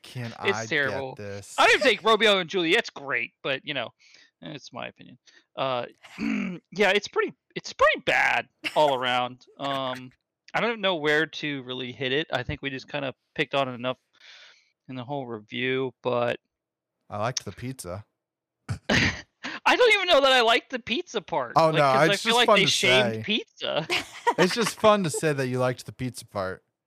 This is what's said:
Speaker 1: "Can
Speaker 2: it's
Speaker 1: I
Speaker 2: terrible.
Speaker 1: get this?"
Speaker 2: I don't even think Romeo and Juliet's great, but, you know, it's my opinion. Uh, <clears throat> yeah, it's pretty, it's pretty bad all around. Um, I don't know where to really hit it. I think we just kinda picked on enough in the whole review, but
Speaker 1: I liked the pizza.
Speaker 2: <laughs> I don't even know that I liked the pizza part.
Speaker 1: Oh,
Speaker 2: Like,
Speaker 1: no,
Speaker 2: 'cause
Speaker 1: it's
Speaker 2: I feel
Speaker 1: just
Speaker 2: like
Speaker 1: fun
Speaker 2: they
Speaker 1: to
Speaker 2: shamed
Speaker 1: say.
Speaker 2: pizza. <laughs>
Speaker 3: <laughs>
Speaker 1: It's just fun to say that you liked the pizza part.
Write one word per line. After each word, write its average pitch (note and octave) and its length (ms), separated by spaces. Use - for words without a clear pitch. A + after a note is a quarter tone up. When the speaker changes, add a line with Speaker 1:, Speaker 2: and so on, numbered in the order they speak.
Speaker 1:
"Can A#2 320
Speaker 2:
it's G3 140
Speaker 1:
I A2+ 60
Speaker 2:
terrible. C3+ 500
Speaker 1:
get G#2 80
this?" G2+ 340
Speaker 2:
I C#4+ 80
don't A4+ 100
even D4+ 100
think G#3 200
Romeo G#3+ 340
and E3 100
Juliet's F#3+ 400
great, C3+ 440
but, C3+ 220
you D3+ 80
know, B2 160
it's D#3 300
my - 160
opinion. - 300
Uh, B2+ 300
<clears throat> - 180
yeah, G3+ 200
it's G#3 180
pretty, G4+ 240
it's - 200
pretty C#5+ 320
bad B2+ 420
all D3 180
around. B2 500
Um, C3 500
I D#3+ 80
don't A3+ 180
know F#3+ 160
where D3+ 300
to D3 380
really B2+ 280
hit B2+ 220
it. D#3 180
I B2+ 120
think D3 180
we C#3 80
just C3+ 200
kinda C#3 240
picked C#3+ 180
on C#3 140
enough B2+ 300
in C3 80
the B2 80
whole C#3 200
review, A#2+ 680
but A#2+ 340
Speaker 1:
I G#2 80
liked A2+ 280
the G2+ 80
pizza. G#2+ 500
Speaker 2:
<laughs> - 520
I - 120
don't A4+ 160
even F#4+ 140
know D#4+ 120
that C4+ 140
I B3+ 80
liked A#3 300
the B3+ 80
pizza A#3 420
part. C3 340
Speaker 1:
Oh, D#3+ 120
Speaker 2:
Like, D#3+ 80
Speaker 1:
no, D#3+ 40
Speaker 2:
'cause D3+ 160
Speaker 1:
it's G3+ 40
Speaker 2:
I F#3+ 40
feel A3 140
Speaker 1:
just A#3 40
Speaker 2:
like A#3+ 120
Speaker 1:
fun G#3+ 120
Speaker 2:
they G3 60
Speaker 1:
to - 60
Speaker 2:
shamed B2+ 440
Speaker 1:
say. A2 80
Speaker 2:
pizza. E3 680
<laughs> F4 60
Speaker 3:
<laughs> - 140
Speaker 1:
It's F3+ 180
just A3 240
fun G#3 240
to D#3+ 80
say D#3 200
that C3+ 160
you B2+ 120
liked B2+ 260
the - 60
pizza - 340
part. F#2 380